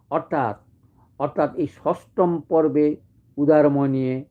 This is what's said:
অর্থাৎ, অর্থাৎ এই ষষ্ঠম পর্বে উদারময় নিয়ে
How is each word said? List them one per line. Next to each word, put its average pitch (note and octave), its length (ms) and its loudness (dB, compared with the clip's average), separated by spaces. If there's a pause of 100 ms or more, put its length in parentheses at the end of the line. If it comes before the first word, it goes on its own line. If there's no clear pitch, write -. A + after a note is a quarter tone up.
অর্থাৎ, C#3+ 480 -4 (640)
অর্থাৎ D3 360 -2
এই D3 120 -4 (160)
ষষ্ঠম E3+ 580 -2
পর্বে D3+ 540 0 (420)
উদারময় C#3+ 500 4
নিয়ে C3 440 -4